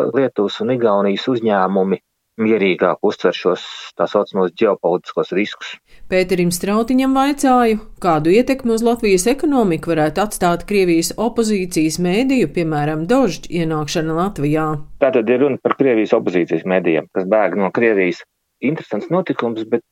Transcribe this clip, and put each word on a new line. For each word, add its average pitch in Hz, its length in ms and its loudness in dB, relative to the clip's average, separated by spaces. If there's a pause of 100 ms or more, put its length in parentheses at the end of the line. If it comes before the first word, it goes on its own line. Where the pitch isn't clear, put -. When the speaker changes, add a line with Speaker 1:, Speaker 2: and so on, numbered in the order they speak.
(140)
Speaker 1:
Lietuvas 117 480 0
un 120 140 0
Igaunijas 101 560 0
uzņēmumi 98 640 0 (480)
mierīgāk 95 560 2
uztver 104 340 0
šos - 300 -2 (320)
tā - 100 0
saucamos 95 540 -2
ģeopolitiskos 87 760 -2
riskus. - 380 -6 (400)
Speaker 2:
Pēterim 180 400 0
Strautiņam 254 640 0
vaicāju, 254 640 2 (240)
kādu 160 320 2
ietekmi 247 400 0
uz 233 80 -2
Latvijas 214 480 2
ekonomiku 208 640 0
varētu 156 320 0
atstāt 175 420 -2
Krievijas 175 480 2
opozīcijas 202 880 0
mēdīju, 214 500 0
piemēram, 156 540 -2
Dožd 254 400 0
ienākšana 160 720 -2
Latvijā. 156 480 -2 (320)
Speaker 1:
Tātad 127 320 2
ir 131 140 2
runa 123 180 -2
par - 160 2
Krievijas 113 400 2
opozīcijas 87 480 0
mēdījiem, 87 400 0
kas 92 160 -4
bēg 101 320 2
no 95 160 0
Krievijas. 98 480 0 (400)
Interesants 120 480 -4
notikums, 120 560 -2
bet 117 160 -2 (100)